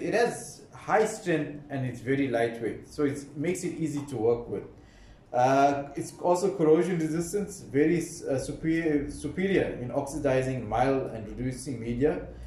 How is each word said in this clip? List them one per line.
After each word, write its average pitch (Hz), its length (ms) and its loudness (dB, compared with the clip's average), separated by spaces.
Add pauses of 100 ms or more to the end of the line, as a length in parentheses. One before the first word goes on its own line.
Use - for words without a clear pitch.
it 175 100 0
has - 480 0 (140)
high 208 300 2
strength 147 680 -2
and 131 160 -2
it's - 140 -8
very 135 260 2
lightweight. 117 600 0
So 151 180 0
it - 200 -2 (100)
makes 170 280 -2
it 165 160 -6
easy 143 300 -2
to 131 60 -6
work 117 320 2
with. 104 180 -6 (680)
Uh, 139 640 4
it's - 160 -8 (100)
also 175 360 2
corrosion 170 420 6
resistance, 170 640 -2
very, 147 380 2
uh, - 380 -4
superior, 151 720 0
superior 170 720 0
in 123 80 -6
oxidizing, 131 800 0
mild 127 460 2
and 107 120 -8
reducing 123 540 -6
media, 120 480 0 (200)